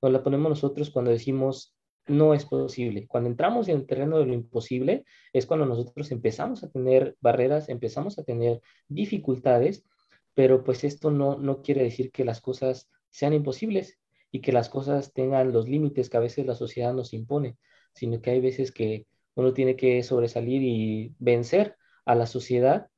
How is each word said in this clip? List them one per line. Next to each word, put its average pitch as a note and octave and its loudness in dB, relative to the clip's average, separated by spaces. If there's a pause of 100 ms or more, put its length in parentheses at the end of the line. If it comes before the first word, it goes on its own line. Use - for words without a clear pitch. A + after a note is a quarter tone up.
nos C3+ 2
las C3 2
ponemos C#3+ 0
nosotros D3 -2
cuando B2 0
decimos, C3 -2 (320)
"No D3+ 6
es D3 0
posible". B2 -4
Cuando A#2+ -2
entramos G3 0
en E3 2
el C3+ -4
terreno C#3+ 0
de C#3+ 4
lo B2+ -2
imposible, B2+ -2 (260)
es C3 0
cuando D#3 0
nosotros A#2+ -4
empezamos B2+ -4
a D3+ -16
tener C3 4
barreras, B2+ 2
empezamos C#3 -6
a D#3 -10
tener A#2 -2 (260)
dificultades, C3+ 0 (480)
pero C3 6
pues B2 -2
esto D3 -2
no, C#3+ 0
no C#3 -4
quiere C#3 0
decir B2 -4
que C3 -2
las A2+ -6
cosas C3 -6 (200)
sean D3 -2
imposibles D#3 -4 (320)
y B2+ -8
que - 0
las A#2 4
cosas C#3 -4
tengan C3 0
los A2+ 2
límites C#3+ -2
que - 0
a A#2 2
veces A#2+ -4
la B2 -2
sociedad A#2+ -4
nos B2 -6
impone, A#2+ -4 (380)
sino A#2 -4
que A#2+ -2
hay B2+ 2
veces B2+ -2
que A2 -4 (300)
uno B2+ 2
tiene C3 2
que B2 2
sobresalir A#2+ 0
y A2 -2
vencer B2 2 (300)
a A#2+ 4
la A#2 2
sociedad B2+ 0 (100)